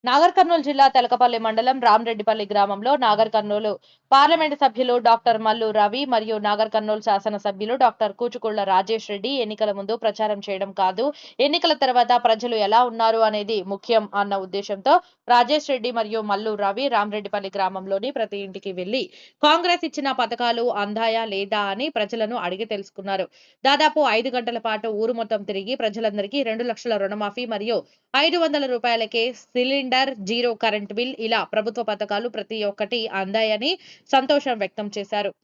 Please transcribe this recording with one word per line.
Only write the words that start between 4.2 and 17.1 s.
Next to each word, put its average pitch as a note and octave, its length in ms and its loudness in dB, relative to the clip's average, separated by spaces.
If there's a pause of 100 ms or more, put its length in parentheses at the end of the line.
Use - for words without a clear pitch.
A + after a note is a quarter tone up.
సభ్యులు B3 440 2
డాక్టర్ A#3 420 4
మల్లు A3 300 0
రవి G#3+ 360 2
మరియు A3 320 0
నాగర్ G#3 320 0
కర్నూలు G#3+ 320 -2
శాసనసభ్యులు G#3 760 -2
డాక్టర్ A3 360 2
కూచుకుళ్ల A3+ 520 -4
రాజేష్ G3 460 0
రెడ్డి G#3 260 -6
ఎన్నికల G#3+ 360 -2
ముందు G3 240 -4
ప్రచారం G#3+ 420 -2
చేయడం G3 340 -6
కాదు, F#3+ 320 0 (360)
ఎన్నికల D4+ 340 2
తర్వాత B3 380 4 (120)
ప్రజలు A3+ 320 0
ఎలా G#3+ 260 4
ఉన్నారు A3+ 380 2
అనేది G#3+ 440 0
ముఖ్యం G#3 500 0
అన్న G3+ 220 -2
ఉద్దేశంతో G3 580 0 (340)
రాజేష్ B3 420 4
రెడ్డి B3 220 -2
మరియు A3 300 -2
మల్లు G#3 320 -2
రవి G3+ 340 -2
రామరెడ్డిపల్లి G#3 640 -2